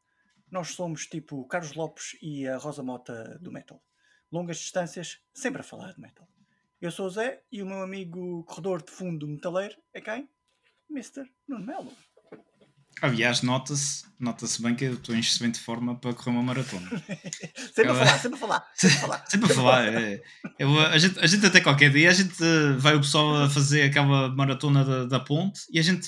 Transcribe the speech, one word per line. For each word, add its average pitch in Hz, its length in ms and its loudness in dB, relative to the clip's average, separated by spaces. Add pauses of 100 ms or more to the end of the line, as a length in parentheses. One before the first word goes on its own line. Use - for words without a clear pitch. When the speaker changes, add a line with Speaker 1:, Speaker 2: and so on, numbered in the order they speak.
(500)
Speaker 1:
Nós 175 200 -10
somos 170 360 -10
tipo 151 400 -12
Carlos 165 300 -8
Lopes 156 480 -10
e 143 240 -10
a 131 100 -6
Rosa 143 240 -12
Mota 123 580 -12
do 175 120 -18
metal. - 280 -20 (520)
Longas 170 260 -8
distâncias, - 640 -10 (120)
sempre - 300 -8
a - 20 -16
falar - 300 -18
de - 80 -20
metal. - 260 -20 (540)
Eu 175 80 -6
sou 190 160 -8
o 185 60 -6
Zé 226 400 -6
e 202 100 -10
o 185 60 -8
meu 190 160 -8
amigo 180 600 -10
corredor 170 360 -6
de - 100 -20
fundo 165 360 -8
metaleiro 180 480 -6 (180)
é 208 80 -16
quem? 240 260 -10 (640)
Mister 269 400 -14 (180)
Nuno 214 200 -10
Melo. - 260 -12 (1080)
Speaker 2:
Aliás, 120 400 2
nota-se, 131 640 -4 (120)
nota-se 117 440 -6
bem 120 120 0
que 131 120 -2
eu 127 80 -2
estou 117 200 -8
em 113 60 0
excelente 113 400 -2
forma 120 400 -6
para 123 140 -4
correr - 180 -8
uma 120 100 0
maratona. 123 480 -4 (380)
Speaker 1:
<laughs> - 480 -14
Sempre 170 160 4
a - 20 2
Speaker 2:
Ela 127 120 4
Speaker 1:
falar, 139 140 6
sempre 247 180 -6
a - 20 -16
falar, - 340 -4
sempre 151 240 4
a - 40 -4
falar. 143 240 -6
Speaker 2:
<laughs> - 20 -16
Sempre 202 240 2
a - 40 2
falar, 123 380 4
é. 107 300 -4 (340)
Eu, 147 220 4
a 160 180 4
gente, 180 220 4
a - 80 4
gente 202 180 4
até 180 140 6
qualquer 143 320 8
dia, 156 180 8
a 185 40 8
gente 185 200 2 (440)
vai 151 180 6
o 147 60 4
pessoal 151 420 2
a 139 60 4
fazer 143 340 4
aquela 139 460 4
maratona 135 560 2
da, 131 200 -2
da 127 140 0
ponte 170 400 -4 (100)
e 160 80 -4
a 160 40 4
gente 180 260 0